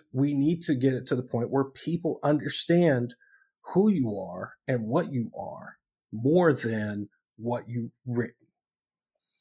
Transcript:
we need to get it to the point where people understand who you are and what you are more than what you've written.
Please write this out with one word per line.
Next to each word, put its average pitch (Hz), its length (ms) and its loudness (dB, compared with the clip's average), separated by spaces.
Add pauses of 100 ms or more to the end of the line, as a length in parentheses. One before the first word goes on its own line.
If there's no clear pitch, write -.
(140)
we 143 220 2
need 160 280 2
to 151 120 0
get 131 180 2
it 127 140 -6
to - 80 0
the 127 80 -2
point 120 260 -4
where 135 160 2
people 165 580 -4
understand 147 920 2 (580)
who 208 160 6
you 127 260 0
are 95 380 -10 (140)
and 120 200 -2
what 156 240 0
you 120 240 -4
are - 420 -14 (340)
more 151 420 4
than 107 560 -4 (280)
what 117 300 -4
you've 120 240 -8 (140)
written. 120 300 -4 (1040)